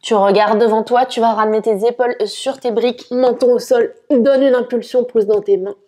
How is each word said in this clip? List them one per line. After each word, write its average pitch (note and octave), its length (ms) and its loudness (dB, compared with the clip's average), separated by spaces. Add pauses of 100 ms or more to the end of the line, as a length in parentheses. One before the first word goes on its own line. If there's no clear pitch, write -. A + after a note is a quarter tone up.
Tu - 140 -2
regardes G#3 440 2
devant A3 220 2
toi, A#3+ 240 0
tu B3+ 140 -8
vas A3+ 140 0
ramener G#3+ 280 0
tes G#3+ 240 -2
épaules A#3+ 300 -2 (100)
sur - 340 -8
tes B3 120 -4
briques, A#3 400 -4
menton B3 420 2
au A#3+ 60 0
sol, A#3+ 340 0 (160)
donne C4+ 320 2
une C4+ 140 2
impulsion, A#3+ 480 -2
pousse A3+ 220 0
dans G#3 160 0
tes G3+ 160 0
mains. G3 180 -8 (120)